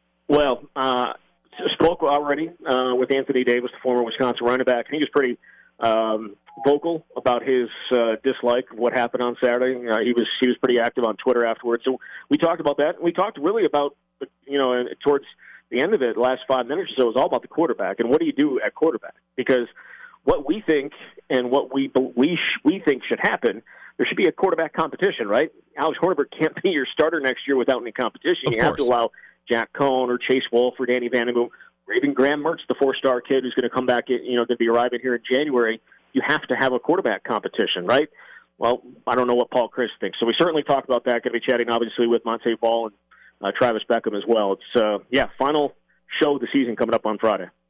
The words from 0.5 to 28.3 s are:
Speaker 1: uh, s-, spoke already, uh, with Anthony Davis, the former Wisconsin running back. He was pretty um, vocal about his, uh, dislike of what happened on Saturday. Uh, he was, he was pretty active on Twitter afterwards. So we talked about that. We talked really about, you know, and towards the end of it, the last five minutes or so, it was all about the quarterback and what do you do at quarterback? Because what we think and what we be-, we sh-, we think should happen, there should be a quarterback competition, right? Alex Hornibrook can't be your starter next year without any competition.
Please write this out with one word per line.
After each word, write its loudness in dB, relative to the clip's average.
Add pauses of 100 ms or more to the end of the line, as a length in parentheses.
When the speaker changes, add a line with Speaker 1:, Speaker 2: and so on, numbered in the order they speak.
Speaker 1:
uh, 0 (440)
s-, -4
spoke 2
already, 0 (180)
uh, 0
with 0
Anthony 0
Davis, 0
the -20
former 0
Wisconsin -2
running 0
back. 0
He -4
was -2
pretty 0 (420)
um, 0 (300)
vocal 0 (100)
about 0
his, 2 (220)
uh, 2
dislike 0
of -14
what 0
happened -2
on -2
Saturday. 0
Uh, 0
he 0
was, 0 (140)
he 4
was 2
pretty 2
active 0
on 0
Twitter 2
afterwards. -2
So -2 (300)
we 2
talked 0
about 0
that. 0
We 0
talked -2
really 2
about, 0 (500)
you -2
know, 2
and -2 (140)
towards 2 (440)
the 0
end 0
of 2
it, 0
the 0
last 2
five 0
minutes -6
or -16
so, 4
it 4
was -2
all 2
about -2
the -16
quarterback -2
and -2
what 2
do -2
you -2
do 0
at -4
quarterback? -4 (200)
Because 0 (560)
what 0
we -2
think 0 (360)
and 0
what 0
we 0
be-, 0
we 2
sh-, -4
we 2
think 0
should -2
happen, 0 (360)
there 0
should -2
be 4
a 2
quarterback 0
competition, -2
right? 2 (260)
Alex -2
Hornibrook 0
can't -2
be 0
your 0
starter 0
next -4
year 2
without 0
any -10
competition. -4